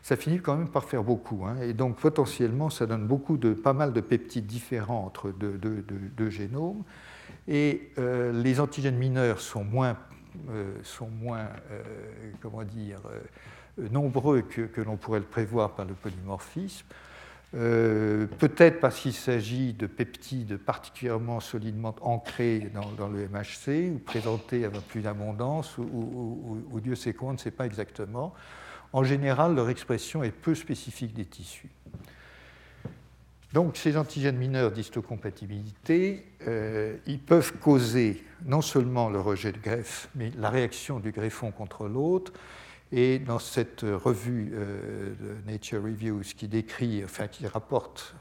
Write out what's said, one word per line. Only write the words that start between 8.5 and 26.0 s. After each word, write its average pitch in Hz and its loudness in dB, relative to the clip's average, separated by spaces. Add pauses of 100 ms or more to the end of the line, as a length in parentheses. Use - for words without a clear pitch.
antigènes 139 2
mineurs 127 4
sont - -4
moins, 117 2 (520)
euh, 101 -6
sont - -12
moins, 113 -4 (240)
euh, 107 -10 (580)
comment 110 -8
dire, 101 -8
euh, - -10
nombreux 131 4
que, - -4
que 110 -2
l'on 107 -2
pourrait 110 0
le 92 -2
prévoir 110 0
par 98 -6
le 92 -8
polymorphisme. 98 -8 (680)
Euh, 110 4 (140)
peut-être 165 10
parce 127 4
qu'il 131 -2
s'agit 120 0
de 107 -4
peptides 113 -4
particulièrement 117 -4
solidement 110 -6
ancrés 113 0
dans, 104 -6
dans 101 -4
le 101 -4
M 101 -6
H 101 -8
C, 165 0
ou 131 -4
présentés 113 -2
avec 101 -4
plus 113 -6
d'abondance, 107 -4
ou, 120 -4
ou, - -4
ou, 120 -6